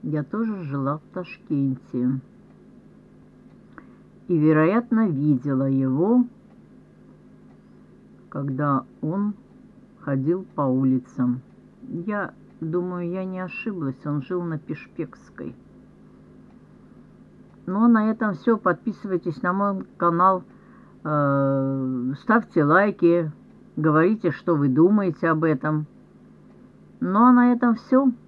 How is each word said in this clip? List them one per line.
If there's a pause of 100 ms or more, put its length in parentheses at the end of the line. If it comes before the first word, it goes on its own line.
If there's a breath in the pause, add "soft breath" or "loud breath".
Я
тоже
жила
в
Ташкенте. (2000 loud breath)
И,
вероятно,
видела
его, (2000)
когда (160)
он (640)
ходил (100)
по
улицам. (480)
Я (280)
думаю,
я
не
ошиблась,
он
жил
на
Пешпекской. (2000)
Ну,
а
на
этом
все.
Подписывайтесь
на
мой (120)
канал, (600 loud breath)
э,
ставьте
лайки, (440)
говорите,
что
вы
думаете
об
этом. (1160)
Ну,
а
на
этом
все. (160)